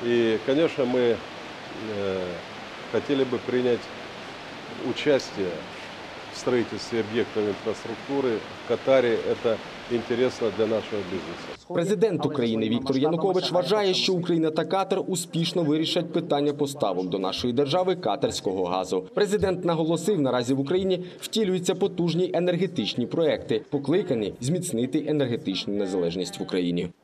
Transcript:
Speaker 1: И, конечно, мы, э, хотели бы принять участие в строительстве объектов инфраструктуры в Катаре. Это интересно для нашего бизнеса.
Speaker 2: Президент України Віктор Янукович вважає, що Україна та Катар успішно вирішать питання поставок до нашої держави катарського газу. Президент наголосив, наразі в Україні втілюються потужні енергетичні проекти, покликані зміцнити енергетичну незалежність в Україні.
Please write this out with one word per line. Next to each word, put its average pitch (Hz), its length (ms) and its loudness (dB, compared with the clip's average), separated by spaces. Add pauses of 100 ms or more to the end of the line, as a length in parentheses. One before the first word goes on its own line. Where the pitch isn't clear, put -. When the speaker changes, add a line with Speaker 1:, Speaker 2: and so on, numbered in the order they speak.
Speaker 1:
И, 117 400 4
конечно, 143 400 2
мы, 123 300 4 (800)
э, 95 280 -2 (680)
хотели 135 320 2
бы 123 220 0
принять 123 380 2 (1040)
участие 113 640 0 (840)
в - 40 -12
строительстве 117 640 0
объектов 107 440 0
инфраструктуры 113 920 -2 (280)
в - 20 -12
Катаре. 120 500 4 (160)
Это 110 240 0 (340)
интересно 120 560 2 (100)
для 110 80 4
нашего 107 360 -2 (100)
бизнеса. 85 360 -8 (200)
Speaker 2:
Президент 175 580 2
України 117 440 2
Віктор 131 280 2
Янукович 170 540 2
вважає, 185 420 2
що - 200 2
Україна 170 380 2
та 160 140 0
Катар 190 420 0
успішно 170 560 -2
вирішать 156 500 0
питання 147 400 2
поставок 104 540 0
до 95 120 -2
нашої 95 340 -2
держави 175 420 2
катарського 101 680 0
газу. 92 480 0
Президент 190 520 0
наголосив, 165 560 2
наразі 123 320 2
в 135 60 0
Україні 180 460 0 (140)
втілюються 185 560 0
потужні 175 580 0
енергетичні 175 760 0
проекти, 127 640 0
покликані 139 720 0
зміцнити 135 680 0
енергетичну 113 680 0
незалежність 92 680 0
в 98 40 -2
Україні. 87 460 0 (140)